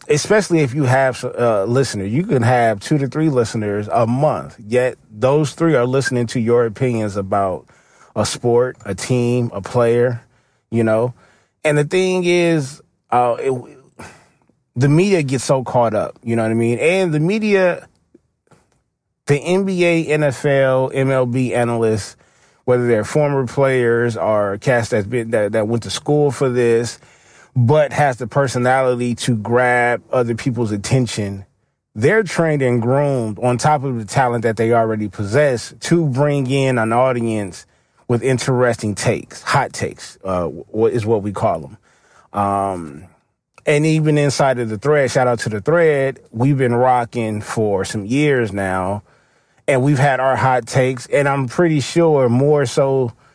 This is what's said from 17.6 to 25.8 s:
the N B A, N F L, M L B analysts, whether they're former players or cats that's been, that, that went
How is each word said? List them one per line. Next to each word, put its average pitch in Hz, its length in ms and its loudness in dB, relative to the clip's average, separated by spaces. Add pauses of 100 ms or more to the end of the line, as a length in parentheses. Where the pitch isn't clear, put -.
the 143 100 2
N 175 280 0
B 180 200 0
A, 165 220 2
N 151 180 0
F 135 200 -2
L, 135 480 2
M 135 200 0
L 131 140 2
B 123 280 -2
analysts, 113 640 -2 (480)
whether 123 220 2
they're 110 180 2
former 143 400 0
players 120 720 0
or 104 420 0
cats 120 320 0
that's 107 160 0
been, 113 260 -4
that, 104 180 0
that 107 160 0
went 117 160 -2